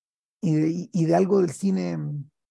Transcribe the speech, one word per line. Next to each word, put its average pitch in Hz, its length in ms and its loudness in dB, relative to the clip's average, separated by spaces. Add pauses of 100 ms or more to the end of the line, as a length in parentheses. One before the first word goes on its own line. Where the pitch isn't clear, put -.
(420)
y 160 120 2
de, 160 380 -2
y 165 140 0
de 165 80 2
algo 190 260 4
del 175 100 2
cine, 185 460 -2 (540)